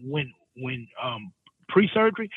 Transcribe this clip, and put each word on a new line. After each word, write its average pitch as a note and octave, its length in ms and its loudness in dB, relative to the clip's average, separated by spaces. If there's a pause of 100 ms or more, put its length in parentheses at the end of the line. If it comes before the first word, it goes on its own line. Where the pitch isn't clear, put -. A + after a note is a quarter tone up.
when, C#3 260 -4 (260)
when, B2 300 -6 (160)
um, A2+ 300 -8 (360)
pre-surgery, G#3+ 680 4